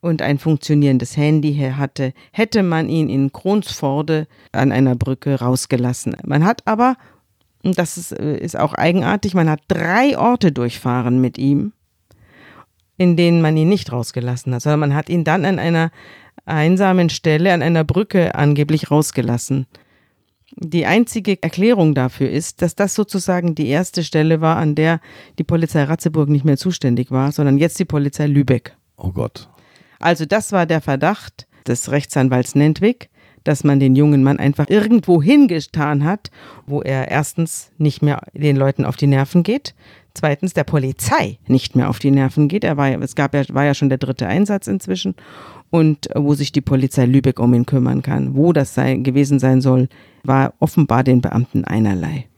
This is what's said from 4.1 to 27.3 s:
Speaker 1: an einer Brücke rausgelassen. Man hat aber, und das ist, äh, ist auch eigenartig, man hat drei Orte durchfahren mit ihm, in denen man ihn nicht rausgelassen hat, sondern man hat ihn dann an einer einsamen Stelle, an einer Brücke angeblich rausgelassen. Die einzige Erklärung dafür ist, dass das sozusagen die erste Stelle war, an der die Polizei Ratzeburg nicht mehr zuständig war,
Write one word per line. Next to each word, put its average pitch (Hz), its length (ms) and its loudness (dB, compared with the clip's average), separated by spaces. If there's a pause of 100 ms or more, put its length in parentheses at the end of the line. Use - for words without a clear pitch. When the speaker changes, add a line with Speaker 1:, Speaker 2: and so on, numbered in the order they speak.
Speaker 1:
an 135 180 0
einer 131 240 2
Brücke 131 460 -4
rausgelassen. 123 840 -4
Man 147 200 0
hat 220 240 -2
aber, 240 280 0 (680)
und 185 140 -2
das 175 180 -4
ist, - 160 -14
äh, - 260 -6
ist - 180 -8
auch - 180 -2
eigenartig, 180 600 0
man 165 160 2
hat 151 160 -4
drei 190 520 0
Orte 226 340 2
durchfahren 123 680 -2
mit 127 160 0
ihm, 143 360 0 (1200)
in 175 200 4
denen 170 240 4
man 156 160 2
ihn 156 120 2
nicht 190 220 0
rausgelassen 123 640 -6
hat, 120 80 -6
sondern 151 180 2
man 143 140 0
hat 151 140 -4
ihn 170 160 -2
dann 160 200 0
an 190 140 0
einer 165 320 0 (540)
einsamen 180 640 2
Stelle, 160 440 0
an 170 100 0
einer 160 200 2
Brücke 180 520 0
angeblich 147 560 0
rausgelassen. 135 760 0 (920)
Die 170 280 -2
einzige 202 560 0
Erklärung 180 520 2
dafür 131 360 -2
ist, - 320 -6
dass 170 140 -2
das 196 180 -2
sozusagen 180 600 -2
die 151 100 -2
erste 160 380 -2
Stelle 156 360 0
war, 160 160 2
an 147 200 0
der 160 240 0 (380)
die 156 60 -2
Polizei 165 380 0
Ratzeburg 156 460 0
nicht 143 160 2
mehr 143 120 4
zuständig 127 540 -2
war, 135 220 0